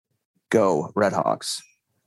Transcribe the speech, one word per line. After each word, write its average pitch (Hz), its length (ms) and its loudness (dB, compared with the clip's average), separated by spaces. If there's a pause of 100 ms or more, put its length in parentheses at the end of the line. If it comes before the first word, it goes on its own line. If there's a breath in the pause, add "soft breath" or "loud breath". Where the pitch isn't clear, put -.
(500)
Go 92 460 2
Red 101 160 2
Hawks! - 500 -2 (440)